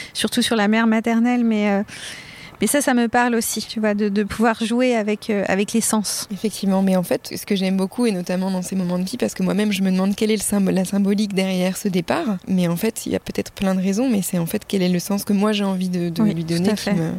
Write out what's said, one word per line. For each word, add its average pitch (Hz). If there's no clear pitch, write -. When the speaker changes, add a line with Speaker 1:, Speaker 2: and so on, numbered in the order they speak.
Speaker 1:
surtout -
sur 233
la 202
mère 226
maternelle, 233
mais, 208
euh, 202
mais 202
ça, 285
ça 277
me 240
parle 240
aussi, 226
tu -
vois, 214
de, 208
de 202
pouvoir 220
jouer 240
avec, 208
euh, 202
avec 202
les 226
sens. -
Speaker 2:
Effectivement, 190
mais 190
en 180
fait, -
ce -
que 208
j'aime 190
beaucoup, 196
et 226
notamment 185
dans 185
ces 180
moments 180
de 185
vie, 185
parce 214
que -
moi-même, 190
je 196
me 190
demande 190
quelle 214
est 220
le 202
symb-, 196
la 180
symbolique 202
derrière 185
ce -
départ. 196
Mais 180
en 170
fait, 220
il -
y -
a 185
peut-être -
plein 190
de 185
raisons, 196
mais 202
c'est -
en 170
fait 208
quel 196
est 180
le 180
sens 202
que -
moi 208
j'ai 202
envie 185
de, 175
de 170
Speaker 1:
Oui, 208
Speaker 2:
lui 165
Speaker 1:
tout 165
Speaker 2:
donner 180
Speaker 1:
à 214
Speaker 2:
qui -
Speaker 1:
fait. 202
Speaker 2:
me... 165